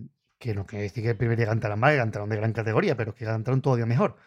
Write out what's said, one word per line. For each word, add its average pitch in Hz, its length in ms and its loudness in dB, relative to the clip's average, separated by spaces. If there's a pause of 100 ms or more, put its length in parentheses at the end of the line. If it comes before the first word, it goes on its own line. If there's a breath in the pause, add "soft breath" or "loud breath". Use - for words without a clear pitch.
(380)
que 113 160 -6
no 98 120 -6
quiere 104 180 -8
decir 104 200 -6
que 117 60 0
el 113 80 0
primer 117 200 2
día 113 100 2
cantaran 107 320 -2
mal, 135 140 6
que 147 40 4
cantaron 107 320 -2
de 110 80 0
gran 110 160 0
categoría, 113 420 0
pero 110 160 -4
es - 60 -20
que 117 80 -10
cantaron 113 360 0
todavía 120 240 2
mejor. 123 300 2 (120)